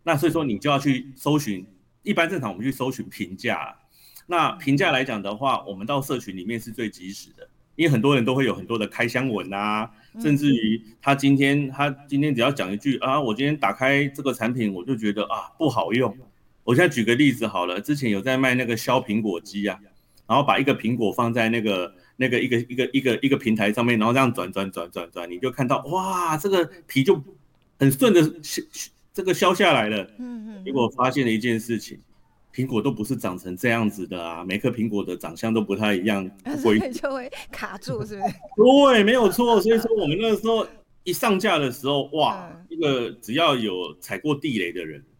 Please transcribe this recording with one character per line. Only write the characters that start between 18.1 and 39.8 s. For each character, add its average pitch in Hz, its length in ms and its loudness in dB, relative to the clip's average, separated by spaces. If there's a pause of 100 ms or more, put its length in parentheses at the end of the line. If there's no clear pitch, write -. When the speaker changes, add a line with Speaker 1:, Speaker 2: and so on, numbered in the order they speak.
Speaker 1:
在 131 160 0
卖 131 180 2
那 127 100 0
个 117 100 0
削 123 260 0
苹 107 200 -2
果 95 180 -2
机 101 280 -6
啊， 90 120 -4 (460)
然 113 120 2
后 143 60 4
把 98 140 2
一 - 60 0
个 131 140 2
苹 117 180 -2
果 107 160 0
放 117 220 0
在 113 160 2
那 117 120 0
个， 95 320 -2 (220)
那 127 140 0
个 117 100 2
一 127 80 0
个， 120 100 2
一 117 180 -4
个， 123 180 0
一 135 80 2
个， 123 220 2
一 139 40 2
个 131 80 4
平 110 200 0
台 104 180 2
上 120 120 0
面， 120 140 2
然 110 80 2
后 120 60 2
这 131 60 4
样 127 140 4
转， 92 180 -6
转， 95 200 -4
转， 87 180 -10
转， 87 220 -10
转， 87 180 -10
你 87 100 -10
就 127 120 -2
看 127 160 -2
到， 131 200 0
哇， 180 500 -2
这 202 100 -4
个 180 220 2 (180)
皮 135 160 2
就 175 180 4 (560)
很 135 140 6
顺 220 220 4
的 170 80 8 (200)
削， - 200 -8 (100)
削， - 180 -14 (240)
这 196 100 -6
个 185 100 0
削 185 200 4
下 180 200 4
来 107 160 2
了。 104 140 -2 (160)
Speaker 2:
嗯， 240 280 -12
嗯， 214 100 -14
嗯。 190 60 -16
Speaker 1:
结 139 80 -8
果 123 240 2
发 127 160 2
现 135 140 0
了 113 60 2
一 110 60 0
件 113 220 0
事 110 180 -4
情， - 220 -12 (540)
苹 127 120 -2
果 123 160 -2
都 139 80 0
不 107 140 -4
是 117 120 -4
长 92 220 -6
成 90 200 -10
这 123 120 0
样 113 200 2
子 95 180 -8
的 87 160 -8
啊， 82 220 -10
每 95 120 -2
颗 127 120 0
苹 113 180 -2
果 101 160 -4
的 87 140 -6
长 82 180 -12
相 113 180 -2
都 113 80 2
不 98 140 -2
太 107 180 0
一 92 120 -2
样， 98 300 0
Speaker 2:
<laughs> - 100 -20
Speaker 1:
不 269 60 -8 (100)
规 214 180 4
Speaker 2:
所 - 80 -2
以 254 60 -8
就 277 180 -6
会 262 180 -8 (220)
卡 196 260 -12
住， - 280 -8
是 208 100 -14
不 196 80 -8
是？ - 100 -4 (220)
Speaker 1:
对， 254 480 8
没 214 80 6
有 240 160 4
错。 233 320 4
所 220 160 4
以 - 20 2
说 220 200 0